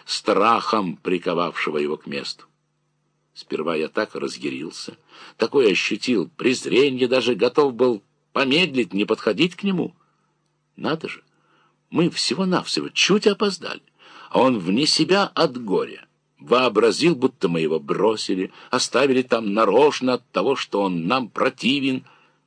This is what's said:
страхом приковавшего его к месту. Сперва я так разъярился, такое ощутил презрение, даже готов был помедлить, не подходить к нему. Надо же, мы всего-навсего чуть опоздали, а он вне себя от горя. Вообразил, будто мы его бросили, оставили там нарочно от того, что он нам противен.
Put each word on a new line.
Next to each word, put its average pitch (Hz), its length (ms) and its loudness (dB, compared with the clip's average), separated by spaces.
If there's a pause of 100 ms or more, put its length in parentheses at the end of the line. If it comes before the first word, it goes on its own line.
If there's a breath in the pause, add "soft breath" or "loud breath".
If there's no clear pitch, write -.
страхом 104 920 0
приковавшего 85 800 -4
его 73 200 -2
к - 100 -14
месту. 69 380 -10 (880)
Сперва 80 400 -6
я 78 120 -2
так - 280 -4
разъярился, 67 800 -10 (400 loud breath)
такое 117 340 4
ощутил 98 640 0
презрение, 127 720 0
даже 120 280 0
готов 127 380 2
был 117 280 2 (320)
помедлить, 131 600 0
не 101 120 0
подходить 110 500 0
к - 80 -20
нему. 190 320 -2 (800)
Надо 156 340 -6
же, - 140 -16 (640)
мы 170 200 2
всего-навсего 160 800 -2
чуть - 380 2
опоздали, 196 540 -2 (480 loud breath)
а 98 120 2
он 127 180 2
вне 95 260 0
себя 180 400 2
от 135 360 -2
горя. 92 440 -4 (340)
Вообразил, 117 760 2
будто 123 340 -2
мы 85 100 0
его 80 220 0
бросили, 92 720 -2 (200 loud breath)
оставили 127 520 2
там 113 300 -2
нарочно 127 600 2
от - 180 -6
того, 117 240 0
что - 260 -4
он 90 240 -2
нам 120 220 0
противен. 131 800 -2 (420 soft breath)